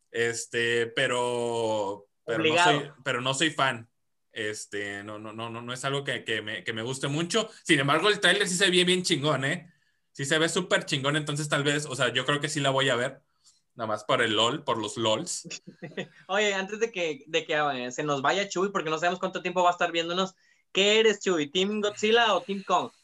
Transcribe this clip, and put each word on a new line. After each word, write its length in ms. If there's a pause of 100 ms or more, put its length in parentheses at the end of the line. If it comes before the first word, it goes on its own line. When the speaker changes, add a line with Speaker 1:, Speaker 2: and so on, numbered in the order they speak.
(120)
Speaker 1:
Este, 760
pero, 1200 (160)
pero 140
no 80
Speaker 2:
Obligado. 340
Speaker 1:
soy, 120 (120)
pero 160
no 140
soy 160
fan. 400 (420)
Este, 720
no, 160
no, 140
no, 160
no, 120
no 120
es 100
algo 220
que, 180
que 180
me, 220
que 80
me 100
guste 280
mucho. 400 (140)
Sin 160
embargo, 280
el 140
tráiler 260
sí 80
se 140
ve 160
bien 180
chingón, 400
¿eh? 300 (400)
Sí 100
se 140
ve 100
súper 380
chingón, 320
entonces 320
tal 160
vez, 200
o 100
sea, 180
yo 120
creo 140
que 100
sí 120
la 80
voy 200
a 60
ver. 260 (540)
Nada 120
más 180
por 160
el 160
lol, 260
por 140
los 180
lols. 540 (320)
Speaker 2:
<laughs> 460
Oye, 260
antes 260
de 140
que, 340
de 180
que, 100
eh, 360
se 120
nos 180
vaya 260
Chuy, 240
porque 180
no 80
sabemos 220
cuánto 220
tiempo 220
va 60
a 40
estar 180
viéndonos, 440 (360)
¿qué 300
eres, 180
Chuy? 320
¿Team 300
Godzilla 540
o 60
Team 220
Kong? 260 (140)